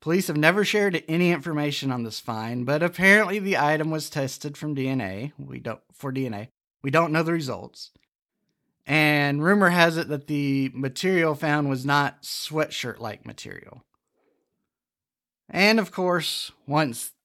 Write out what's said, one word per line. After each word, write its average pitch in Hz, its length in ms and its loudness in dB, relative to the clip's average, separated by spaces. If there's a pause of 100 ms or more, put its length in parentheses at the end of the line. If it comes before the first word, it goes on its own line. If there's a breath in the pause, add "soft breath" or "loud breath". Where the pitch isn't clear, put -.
police 180 260 0
have 160 80 -2
never 175 300 4
shared 202 420 0
any 175 240 2
information 147 600 -2
on 123 120 -4
this 110 160 -10
find, 120 460 -6
but 147 180 0
apparently 190 540 4
the 190 220 0
item 156 320 2
was 156 180 -4
tested 143 480 -6
from 151 160 -6
D 135 140 -2
N 131 140 -2
A. 104 360 -8
We 135 220 -14
don't, 110 220 -10 (120)
for 139 180 -10
D 131 140 -4
N 117 80 -6
A. 104 160 -10 (320)
We 139 80 -6
don't 156 240 0
know 165 100 2
the 165 80 -2
results. 127 600 -6 (920)
And 147 560 2
rumor 190 280 4
has 170 260 6
it 160 140 -4
that 143 180 -6
the 139 460 0
material 156 640 0
found 147 340 0
was 131 160 -2
not 143 380 0
sweatshirt-like - 1040 -6
material. - 560 -16 (1700)
And 208 300 4
of 196 140 -2
course, 180 580 0 (160)
once 143 440 0 (140)